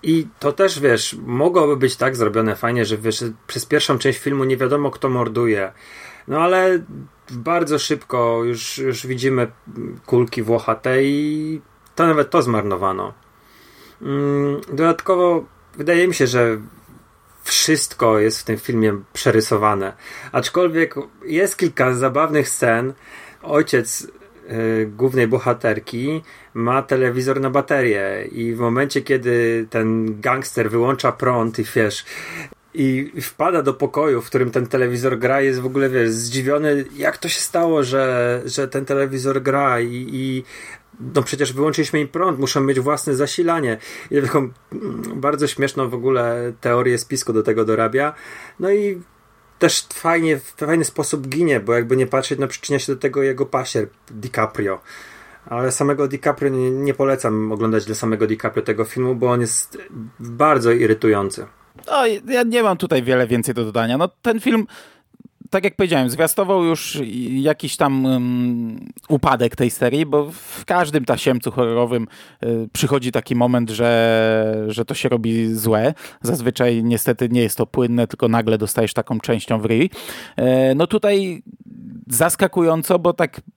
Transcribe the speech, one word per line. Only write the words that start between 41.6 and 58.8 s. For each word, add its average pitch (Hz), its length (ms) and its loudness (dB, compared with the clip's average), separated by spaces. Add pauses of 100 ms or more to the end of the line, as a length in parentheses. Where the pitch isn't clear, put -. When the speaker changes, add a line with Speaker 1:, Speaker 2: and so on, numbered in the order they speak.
Speaker 1:
im 139 80 -2
prąd, 170 300 -2
muszą 139 220 0
mieć 135 200 2
własne 143 340 -2
zasilanie. 143 640 0 (340)
I 143 120 2
taką, 135 160 0 (340)
mm, - 480 -8
bardzo 147 260 0
śmieszną 135 420 -2
w 117 60 -8
ogóle 120 640 0
teorię 120 380 2
spisku - 340 -4
do 110 100 2
tego 110 220 2
dorabia. 113 500 0 (460)
No 185 100 0
i 202 320 0 (560)
też - 360 2
fajnie, 165 420 2
w 135 80 -8
fajny 156 400 -2
sposób 143 440 -4
ginie, 143 320 2
bo 107 140 0
jakby 120 220 2
nie 131 100 2
patrzeć, 135 320 -2
no 139 100 -2
przyczynia - 300 -4
się 139 160 -4
do 131 60 -8
tego 139 220 0
jego 135 240 0
pasier 123 420 -2 (220)
DiCaprio. 107 680 -4 (680)
Ale 123 260 -2
samego 143 360 0
DiCaprio 139 420 -2
nie, 127 200 0
nie 135 240 0
polecam 117 580 0
oglądać 110 320 0
dla 107 100 -6
samego 110 320 0
DiCaprio 110 360 -2
tego 110 220 -2